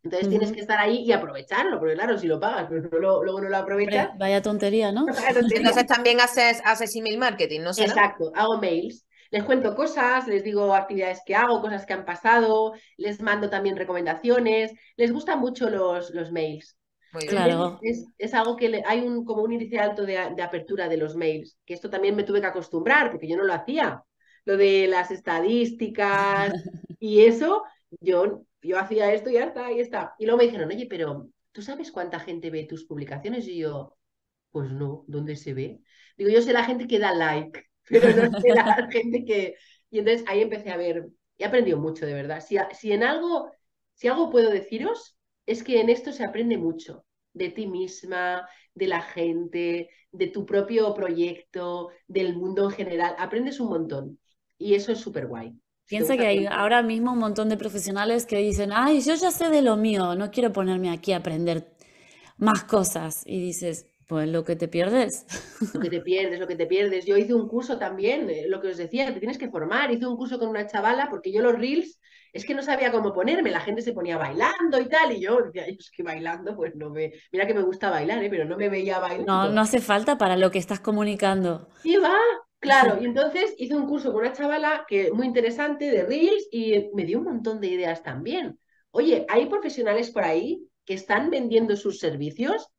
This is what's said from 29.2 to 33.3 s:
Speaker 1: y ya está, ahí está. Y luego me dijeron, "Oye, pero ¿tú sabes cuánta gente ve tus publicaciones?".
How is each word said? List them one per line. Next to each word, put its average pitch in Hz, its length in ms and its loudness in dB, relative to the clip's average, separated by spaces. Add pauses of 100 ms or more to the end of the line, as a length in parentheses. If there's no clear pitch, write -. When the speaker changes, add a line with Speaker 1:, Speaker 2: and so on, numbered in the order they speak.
Speaker 1:
y 240 40 0
ya 233 120 4
está, 247 220 -8
ahí 240 140 -2
está. - 360 -6
Y 220 80 -6
luego 233 140 4
me 240 60 10
dijeron, 185 260 -2
"Oye, 233 180 -8
pero 151 400 -6 (220)
¿tú 208 100 -16
sabes 277 300 -12
cuánta 175 280 -8
gente 170 300 -10
ve 156 160 -6
tus 160 200 -14
publicaciones?". 147 600 -8